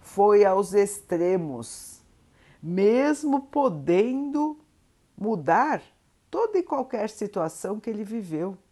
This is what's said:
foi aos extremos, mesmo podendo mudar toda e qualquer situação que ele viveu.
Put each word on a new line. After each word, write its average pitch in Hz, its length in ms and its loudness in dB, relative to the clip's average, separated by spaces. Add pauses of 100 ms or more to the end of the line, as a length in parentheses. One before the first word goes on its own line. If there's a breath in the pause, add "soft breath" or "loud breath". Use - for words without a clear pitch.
foi 208 420 4
aos 190 300 2
extremos, 175 1300 -2 (580 soft breath)
mesmo 269 840 2
podendo 269 1120 0 (580)
mudar 208 680 0 (480)
toda 440 260 -2
e 339 60 0
qualquer 247 480 -4
situação 196 680 -6
que - 80 -10
ele 214 160 -6
viveu. 190 540 -6 (140)